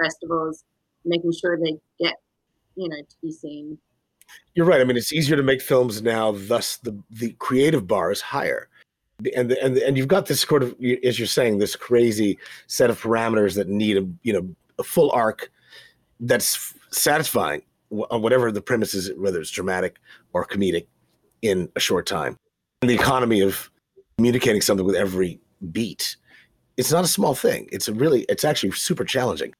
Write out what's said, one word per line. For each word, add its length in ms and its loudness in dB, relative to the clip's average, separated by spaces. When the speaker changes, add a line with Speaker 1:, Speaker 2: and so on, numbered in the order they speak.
Speaker 1:
festivals, 640 -4
making 260 0
sure 260 -2
they 200 -4
get, 160 -2
you 140 -8
know, 80 -10
to 240 -20
be 100 -8
seen. 460 -14
Speaker 2:
You're 120 2
right. 160 6
I 20 4
mean, 140 2
it's 160 -2
easier 220 2
to 80 4
make 180 2
films 400 2
now, 340 2
thus 420 -2
the, 200 -10
the 300 -6
creative 480 2
bar 240 0
is 100 -4
higher. 480 -4
The, 160 -4
and 140 0
the, 140 0
and 120 2
the, 100 2
and 120 2
you've 100 0
got 200 4
this 140 0
sort 220 2
of, 160 -4
y-, 240 0
as 160 0
you're 80 -2
saying, 320 2
this 160 -2
crazy 640 2
set 220 2
of 120 -4
parameters 540 2
that 140 0
need 280 2
a, 80 2
you 100 0
know, 160 -2
a 40 -6
full 280 2
arc 400 -2
that's 360 0
f-, 180 -10
satisfying, 680 0
wh-, 220 -6
on 100 0
whatever 300 4
the 100 -4
premise 320 0
is, 240 -4
whether 220 -2
it's 120 -8
dramatic 480 -4
or 120 -2
comedic, 420 -2
in 340 0
a 40 -4
short 260 0
time. 320 -4
And 80 2
the 60 4
economy 460 2
of 280 0
communicating 440 2
something 240 0
with 100 2
every 440 -2
beat, 440 -6
it's 140 -2
not 120 4
a 40 0
small 280 0
thing. 360 0
It's 160 -6
a 60 -4
really, 360 2
it's 140 -2
actually 280 0
super 340 -4
challenging. 540 -2